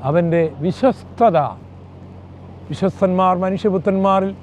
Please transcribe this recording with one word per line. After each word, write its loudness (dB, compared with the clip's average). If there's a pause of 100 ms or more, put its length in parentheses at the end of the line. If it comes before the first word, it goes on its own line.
അവൻ്റെ 2 (220)
വിശ്വസ്തത, 2 (1300)
വിശ്വസ്തന്മാർ 2 (100)
മനുഷ്യപുത്രന്മാരിൽ 0 (120)